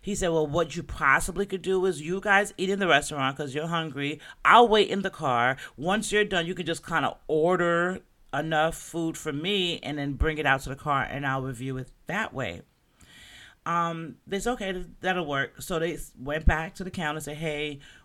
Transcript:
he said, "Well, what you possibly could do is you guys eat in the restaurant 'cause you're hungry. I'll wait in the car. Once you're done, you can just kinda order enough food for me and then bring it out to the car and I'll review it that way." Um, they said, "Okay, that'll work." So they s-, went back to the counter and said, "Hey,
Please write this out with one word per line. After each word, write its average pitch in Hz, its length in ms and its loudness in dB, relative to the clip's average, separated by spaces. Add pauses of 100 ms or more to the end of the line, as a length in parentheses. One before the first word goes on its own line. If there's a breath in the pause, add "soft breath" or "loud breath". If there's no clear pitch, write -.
he 202 140 -4
said, 170 160 0
"Well, 160 140 4
what 147 300 0
you 170 80 -6
possibly 160 640 2
could 190 160 -6
do 185 240 0
is 156 160 0
you 175 180 -4
guys 202 380 4
eat 190 120 -2
in 196 100 0
the 185 100 2
restaurant 139 480 2
'cause 139 180 -6
you're 156 120 -4
hungry. 151 520 -4 (240 loud breath)
I'll 220 240 10
wait 214 220 6
in 190 120 -2
the 190 80 -2
car. 127 460 2 (220 loud breath)
Once 196 340 -2
you're 208 140 2
done, 180 200 0
you 180 80 -6
can 175 120 -6
just 160 200 -4
kinda 151 300 0 (120)
order 175 760 2 (320)
enough 156 420 0
food 165 420 -6
for 156 140 -6
me 175 480 -2
and 147 180 -8
then 143 160 -4
bring 151 240 0
it 156 80 -2
out 135 160 4
to 135 80 -10
the 131 60 -6
car 139 280 -2
and 143 220 -6
I'll 135 160 -2
review 131 360 -8
it 127 120 -10 (180)
that 196 260 -4
way." 104 300 -6 (1000 loud breath)
Um, 165 520 -4 (100)
they 196 120 -4
said, 233 140 -2
"Okay, 190 320 -6 (140)
that'll 180 260 -2
work." 139 360 -4
So 165 180 -4
they 170 140 -2
s-, - 260 -12
went 151 260 -2
back 160 300 0
to 190 80 -10
the 185 80 -10
counter 156 260 -4
and 151 60 -10
said, 147 140 -10
"Hey, 151 420 -4 (260 loud breath)